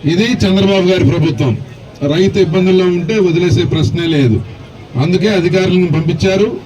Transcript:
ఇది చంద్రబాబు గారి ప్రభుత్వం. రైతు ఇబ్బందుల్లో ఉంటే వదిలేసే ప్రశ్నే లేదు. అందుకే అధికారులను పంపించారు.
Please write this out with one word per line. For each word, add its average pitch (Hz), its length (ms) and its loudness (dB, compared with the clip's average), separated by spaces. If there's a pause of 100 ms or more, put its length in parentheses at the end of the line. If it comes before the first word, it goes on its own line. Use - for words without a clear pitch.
ఇది 175 200 2
చంద్రబాబు 196 640 2
గారి 185 160 2
ప్రభుత్వం. 143 520 0 (460)
రైతు 180 360 0
ఇబ్బందుల్లో 185 460 2
ఉంటే 180 340 0
వదిలేసే 175 460 2
ప్రశ్నే 160 420 -2
లేదు. 131 360 0 (540)
అందుకే 175 320 0
అధికారులను 180 600 0
పంపించారు. 190 760 0